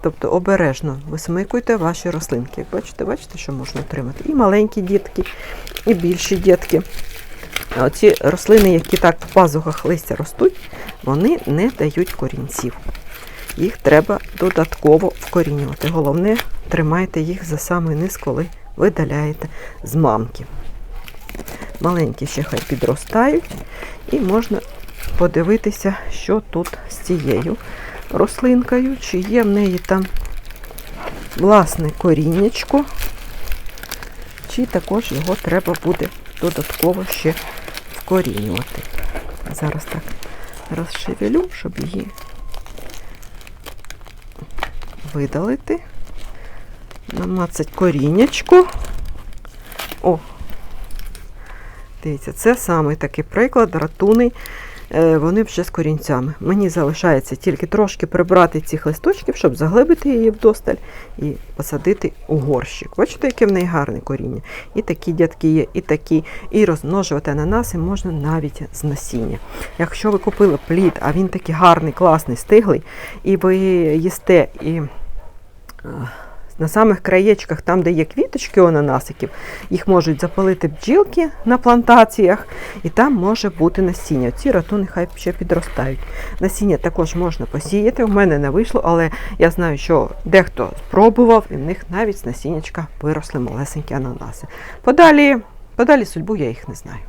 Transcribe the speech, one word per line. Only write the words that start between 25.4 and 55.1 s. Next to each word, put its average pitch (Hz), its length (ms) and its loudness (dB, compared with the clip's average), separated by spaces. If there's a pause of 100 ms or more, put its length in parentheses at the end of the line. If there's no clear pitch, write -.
що 214 380 -2
тут - 280 -6 (120)
з - 40 -12
цією 147 640 -2 (540)
рослинкою, 254 880 2
чи - 180 -4
є 208 240 2
в 214 40 4
неї 202 320 2
там 190 280 0 (1300)
власне 170 640 4
коріннячко, 180 840 2 (1700)
чи 247 160 -2
також 196 460 -2
його 160 220 -2
треба 175 400 -2 (100)
буде - 240 0 (320)
додатково 165 680 -2
ще 160 240 -2 (640)
вкорінювати. 107 840 -2 (720)
Зараз - 300 -4
так - 180 -8 (760)
розшевелю, 208 680 -4 (140)
щоб - 200 -10
її 170 280 -8 (3000)
видалити. 165 640 -2 (1300)
Намацать 180 580 -4
коріннячко. 180 960 6 (1400)
О! 175 160 4 (1800)
Дивіться, 143 300 -8
це 233 240 4
саме 156 400 0
такий 147 280 -4
приклад, 226 500 2
ратуний, 208 580 2 (600)
Е, 160 240 6